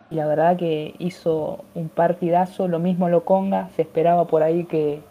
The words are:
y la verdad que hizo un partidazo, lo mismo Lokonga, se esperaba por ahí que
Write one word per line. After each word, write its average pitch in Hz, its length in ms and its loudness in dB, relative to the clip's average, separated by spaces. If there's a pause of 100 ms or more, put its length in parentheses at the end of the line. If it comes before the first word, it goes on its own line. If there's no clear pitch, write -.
y 160 60 -8
la 151 120 -2
verdad 160 300 2
que 160 420 -4
hizo 160 640 -4 (120)
un 165 120 -6
partidazo, 175 800 0
lo 170 120 0
mismo 180 280 0
Lokonga, 190 680 0
se 160 60 0
esperaba 170 440 2
por 156 160 2
ahí 165 220 0
que 151 460 -2